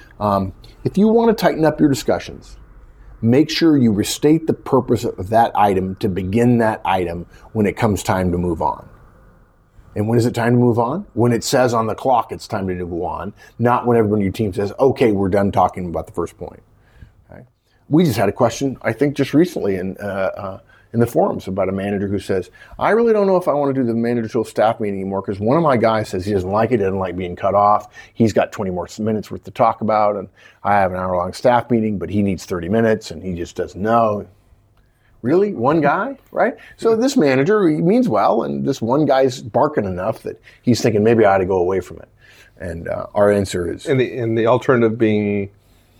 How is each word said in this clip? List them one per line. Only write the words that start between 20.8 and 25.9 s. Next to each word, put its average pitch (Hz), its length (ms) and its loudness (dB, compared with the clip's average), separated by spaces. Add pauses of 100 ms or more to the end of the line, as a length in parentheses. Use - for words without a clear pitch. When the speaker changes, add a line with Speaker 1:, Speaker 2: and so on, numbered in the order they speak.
Speaker 1:
in 120 60 0
the 117 80 4
forums 156 400 -2
about 95 220 -2
a - 20 -4
manager 98 360 -4
who 101 120 -4
says, 92 300 -4 (300)
"I 135 120 0
really 226 220 2
don't 202 140 0
know 190 80 2
if 180 120 0
I 147 60 0
want 139 220 -2
to 135 60 -2
do 123 40 0
the 117 80 -2
manager 117 340 -2
tool 110 160 -2
staff 113 360 0
meeting 101 220 -6
anymore 95 200 -4
'cause 98 180 -8
one 113 180 0
of 170 60 2
my 139 140 2
guys 110 320 0